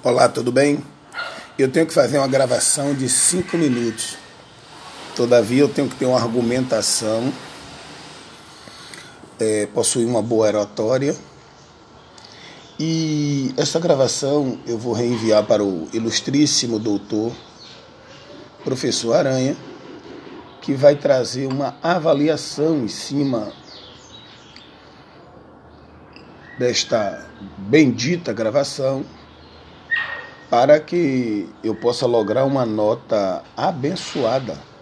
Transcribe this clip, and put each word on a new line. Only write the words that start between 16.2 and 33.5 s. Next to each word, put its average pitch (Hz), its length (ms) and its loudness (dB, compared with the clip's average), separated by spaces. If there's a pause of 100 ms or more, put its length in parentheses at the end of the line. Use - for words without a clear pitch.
doutor, 107 520 -2 (1300)
professor 127 500 -2
Aranha, 135 400 -2 (1080)
que 147 100 -6
vai 143 240 6
trazer 131 500 0
uma 135 360 -4
avaliação 156 960 0
em 110 100 -2
cima 131 640 -4 (3000)
desta 110 640 -2 (360)
bendita 123 760 2
gravação, 135 720 -2 (1500)
para 139 300 6
que 127 680 -2 (140)
eu 110 140 -2
possa 120 300 0
lograr 117 380 2
uma 135 220 2
nota 107 760 0 (160)